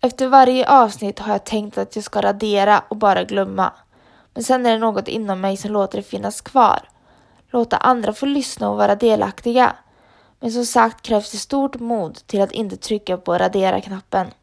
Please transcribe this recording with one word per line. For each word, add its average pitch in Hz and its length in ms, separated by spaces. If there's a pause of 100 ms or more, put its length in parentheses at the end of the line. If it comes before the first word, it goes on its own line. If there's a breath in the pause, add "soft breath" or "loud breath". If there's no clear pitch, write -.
Efter 254 280
varje 254 400
avsnitt 214 500
har 214 140
jag 202 120
tänkt 208 340
att 196 180
jag 214 80
ska - 160
radera 202 680
och 220 80
bara 196 280
glömma. 196 480 (640 soft breath)
Men 233 100
sen 254 220
är 233 40
det 226 80
något 220 300
inom 196 320
mig 196 160
som 208 160
låter 202 260
det 202 40
finnas 202 380
kvar. - 480 (600 soft breath)
Låta 233 280
andra 233 360
få 269 140
lyssna 269 440
och 208 60
vara 202 180
delaktiga. 220 840 (640 soft breath)
Men 233 120
som 240 140
sagt 226 360
krävs 208 280
det 214 80
stort 269 420
mod 226 340 (120)
till 196 160
att 196 100
inte 190 240
trycka 202 400
på 180 220
radera-knappen. 190 920 (120)